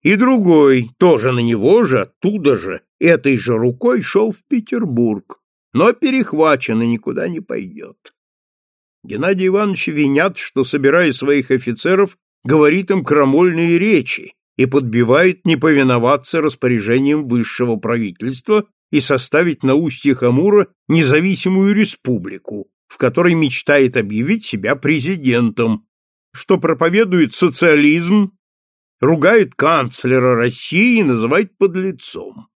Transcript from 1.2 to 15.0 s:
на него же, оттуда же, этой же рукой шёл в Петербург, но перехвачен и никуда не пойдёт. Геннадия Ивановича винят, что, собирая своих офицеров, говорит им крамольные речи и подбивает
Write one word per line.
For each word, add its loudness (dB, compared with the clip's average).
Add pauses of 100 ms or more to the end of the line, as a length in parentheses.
на -2
него 2
же, 0
оттуда -2
же, -10 (180)
этой 2
же -2
рукой 0
шёл -2
в -16
Петербург, -4 (320)
но 2
перехвачен 0
и 0
никуда -4
не -8
пойдёт. -14 (920)
Геннадия -2
Ивановича -2
винят, 0
что, -4
собирая 2
своих -2
офицеров, -2 (260)
говорит 2
им 0
крамольные 2
речи -2 (220)
и 2
подбивает 0